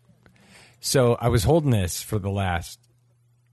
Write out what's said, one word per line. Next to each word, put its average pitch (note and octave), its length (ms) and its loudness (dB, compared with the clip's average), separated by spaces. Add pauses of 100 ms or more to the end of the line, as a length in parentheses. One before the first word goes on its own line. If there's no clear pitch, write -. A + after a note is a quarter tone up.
(800)
So A#2+ 380 2
I A#2+ 100 0
was A#2 140 2
holding D3 280 2
this F#2+ 320 -2
for G#2+ 160 -6
the G2 100 -6
last, F#2 500 -4 (720)